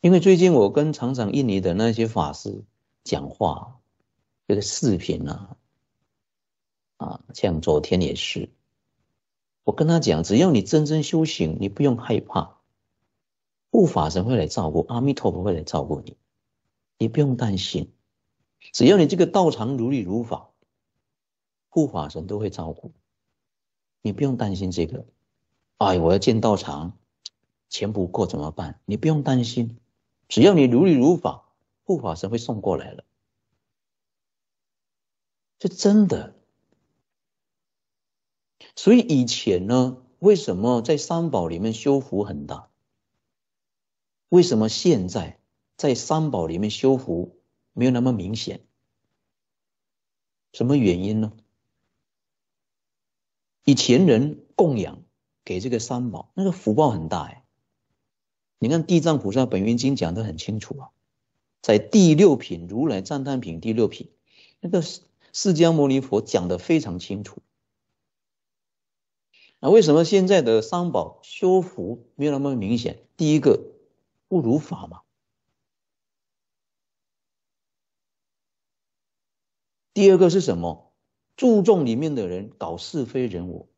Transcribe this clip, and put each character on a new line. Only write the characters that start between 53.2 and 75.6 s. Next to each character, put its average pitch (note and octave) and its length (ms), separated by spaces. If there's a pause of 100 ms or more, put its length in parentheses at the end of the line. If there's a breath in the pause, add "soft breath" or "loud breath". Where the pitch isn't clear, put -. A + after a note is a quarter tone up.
以 C#3+ 100
前 B2+ 300
人 D3 400 (120)
供 D3 220
养 E2 240 (420)
给 F#2 160
这 A#2+ 100
个 A#2+ 80
三 A#2+ 320
宝， - 240
那 F#3+ 100
个 F#3+ 80
福 G#2+ 220
报 D3 160
很 E2 180
大 E2 140
哎。 - 220 (1120)
你 A2 100
看 D#3+ 180
《地 F3 140
藏 D#3 180
菩 G2 140
萨 B2+ 140
本 F#2+ 180
愿 A#2 140
经》 B2 200
讲 E2 140
得 G#2+ 120
很 G#2 120
清 G#2+ 240
楚 - 180
啊， - 120 (720)
在 G#3+ 160
第 G3 360
六 D#3+ 220
品， E2+ 300
如 A2 200
来 G#2+ 140
赞 C3+ 240
叹 C3+ 160
品 E2 200
第 A2+ 120
六 A2 160
品， - 220 (500 soft breath)
那 F3+ 80
个 F3 140
释 - 720
迦 E3 180
牟 D3 160
尼 C3+ 120
佛 A2 200
讲 F#2 280
得 F2+ 100
非 D#3+ 220
常 F2+ 180
清 G2+ 240
楚。 - 200 (2250 soft breath)
那 C3+ 100
为 G#3+ 120
什 D#3+ 120
么 D#3+ 100
现 F#3 220
在 F#3 160
的 A2+ 200
三 F3 300
宝 F2 300
修 F#3 400
福 A#2 520
没 C#3 120
有 D3+ 60
那 C#3 60
么 C#3 180
明 G#2+ 200
显？ A#2 300 (100)
第 D#3 180
一 D3+ 60
个， C3 320 (560)
不 F#3 120
如 B2+ 180
法 D3+ 280
嘛。 - 160 (4000)